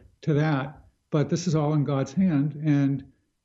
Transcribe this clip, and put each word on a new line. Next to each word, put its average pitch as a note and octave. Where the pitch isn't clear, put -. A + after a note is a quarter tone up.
to D#3
that, C#3+
but C#3+
this E3
is D#3
all D3+
in D3
God's C3+
hand, D3+
and, C#3